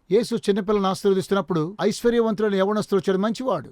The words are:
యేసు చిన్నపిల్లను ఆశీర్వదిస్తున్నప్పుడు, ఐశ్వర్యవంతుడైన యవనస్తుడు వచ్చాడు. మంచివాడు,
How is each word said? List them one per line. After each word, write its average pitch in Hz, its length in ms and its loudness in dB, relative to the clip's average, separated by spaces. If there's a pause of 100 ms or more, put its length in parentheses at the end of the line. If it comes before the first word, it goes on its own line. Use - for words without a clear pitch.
(120)
యేసు 226 220 2
చిన్నపిల్లను 202 520 0
ఆశీర్వదిస్తున్నప్పుడు, 190 960 0
ఐశ్వర్యవంతుడైన 220 720 0
యవనస్తుడు 196 460 0
వచ్చాడు. 190 180 0
మంచివాడు, 208 540 -2